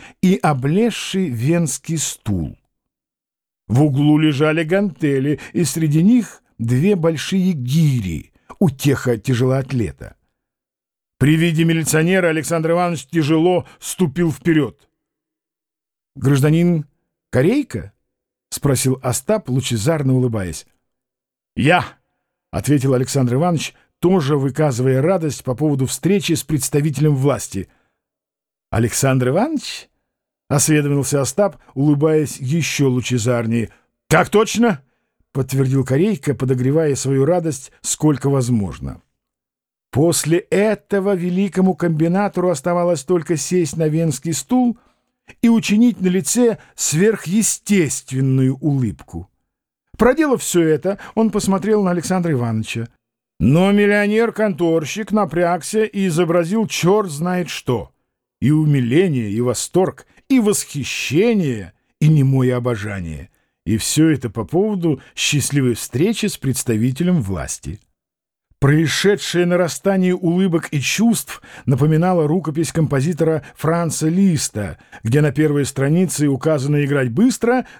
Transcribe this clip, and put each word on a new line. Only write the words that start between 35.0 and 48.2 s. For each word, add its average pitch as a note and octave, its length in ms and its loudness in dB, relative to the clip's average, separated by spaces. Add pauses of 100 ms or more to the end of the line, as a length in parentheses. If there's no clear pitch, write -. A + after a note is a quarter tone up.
подтвердил C3+ 520 0
Корейка, D3 500 0
подогревая C3+ 640 0
свою C3+ 280 0
радость E3 460 -2 (120)
сколько D3 480 0
возможно. G#2+ 680 -2 (920)
После D#3 460 0
этого G3+ 760 -2
великому F#3 600 0
комбинатору F3 760 0
оставалось F3 540 -2
только F3 320 -2
сесть F3 400 -2
на D#3+ 120 0
венский D#3+ 440 -2
стул — B3 440 0 (640)
и A#3 60 4
учинить A3+ 520 2
на F#3 80 0
лице G3 500 0 (160)
сверхъестественную D3+ 1800 0